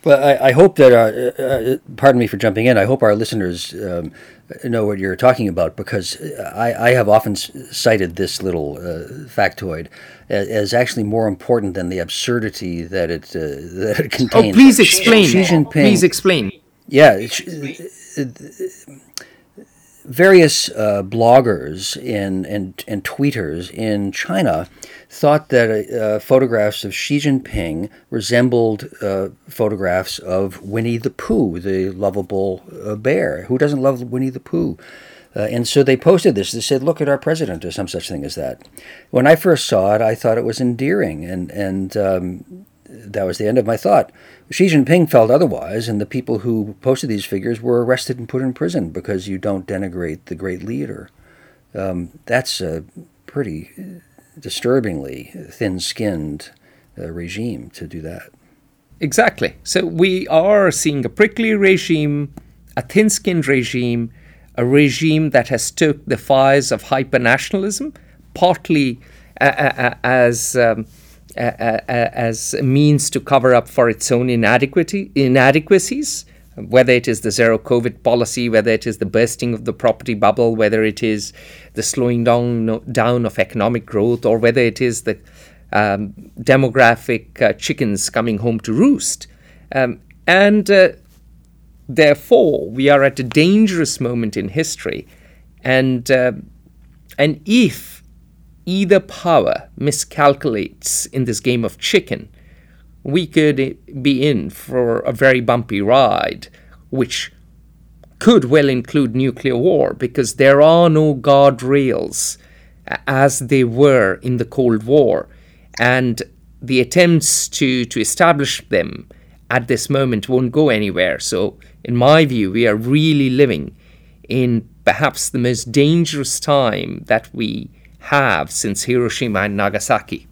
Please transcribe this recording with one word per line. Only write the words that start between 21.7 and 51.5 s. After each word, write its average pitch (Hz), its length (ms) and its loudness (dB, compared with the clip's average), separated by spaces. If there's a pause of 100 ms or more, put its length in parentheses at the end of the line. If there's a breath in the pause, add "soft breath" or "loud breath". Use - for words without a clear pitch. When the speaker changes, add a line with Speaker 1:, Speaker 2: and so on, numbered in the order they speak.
Speaker 1:
and, 98 500 -4
and, 98 440 -10
and 101 160 -8
tweeters 90 680 -4
in 101 400 -4
China 120 560 -2 (400 loud breath)
thought 151 400 0
that, 120 220 2 (240)
uh, 107 260 -2
photographs 117 640 0
of 98 100 -10
Xi - 260 -4
Jinping 107 680 -4 (200 soft breath)
resembled, 117 800 0 (120)
uh, 98 280 -4 (180)
photographs 92 720 -4
of 92 420 -4
Winnie 113 360 -4
the 117 140 -4
Pooh, 117 460 -2
the 95 340 -4
lovable, 95 760 -4 (180)
uh, 107 120 -8
bear. 139 480 -2
Who 127 140 -4
doesn't 147 240 0
love 131 200 0 (100)
Winnie 127 200 -4
the 127 100 -14
Pooh? 165 360 -6 (580 loud breath)
Uh, 104 160 -4
and 120 160 -2
so 139 160 4
they 131 120 6
posted 165 400 2
this. 98 160 -4
They 113 100 -8
said, 131 220 -2
"Look 156 160 -2
at 147 80 -2
our 139 100 0
president," 139 460 -6
or 85 80 -8
some 95 160 -8
such 85 220 -10
thing 71 160 -8
as 73 100 -12
that. 65 320 -10 (440 loud breath)
When 127 140 2
I 160 100 10
first 160 300 2
saw 98 300 2
it, 110 60 0
I 113 140 0
thought 113 220 0
it 117 60 -4
was 110 160 -6
endearing, 123 640 -2
and, 90 280 -8
and, 95 440 -6
um, 95 720 -4 (200)
that 104 380 -10
was 90 140 -4
the 107 100 -4
end 117 100 2
of 110 80 2
my 110 120 -2
thought. - 340 0 (400 soft breath)
Xi 190 160 2
Jinping 156 420 4
felt 113 220 6
otherwise, 117 560 -2
and 104 140 -6
the - 60 -4
people 123 320 -6
who 107 420 -6
posted 131 280 -2
these 104 160 -6
figures 110 360 -6
were 120 220 0
arrested 123 360 -4
and 117 100 -14
put 131 140 -6
in 127 100 -4
prison 151 360 -4
because 92 380 -8
you 95 100 -8
don't 95 300 -6
denigrate 90 580 -8
the 87 100 -12
great 90 280 -8
leader. 120 460 -10 (640 soft breath)